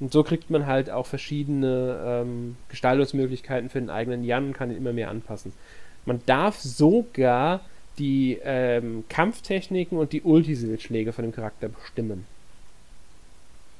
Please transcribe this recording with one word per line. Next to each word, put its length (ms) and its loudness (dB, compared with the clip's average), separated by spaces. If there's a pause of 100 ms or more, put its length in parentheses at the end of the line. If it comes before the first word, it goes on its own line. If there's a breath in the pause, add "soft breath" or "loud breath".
Und 120 -4
so 120 8
kriegt 260 -2
man 160 2
halt 240 2
auch 160 -2
verschiedene, 1000 0
ähm, 520 -2 (140)
Gestaltungsmöglichkeiten 1000 2
für 100 -4
den 100 -4
eigenen 340 -2
Yan 240 2
und 60 -4
kann 180 -4
ihn 40 -4
immer 160 -2
mehr 180 -2
anpassen. 420 -8 (540 soft breath)
Man 200 0
darf 320 4
sogar 1000 4 (380 soft breath)
die, 460 2
ähm, 640 0
Kampftechniken 880 0
und 160 2
die 100 -2
Ultischläge 880 4
von 120 -4
dem 80 -2
Charakter 360 -6
bestimmen. 580 -6 (1500)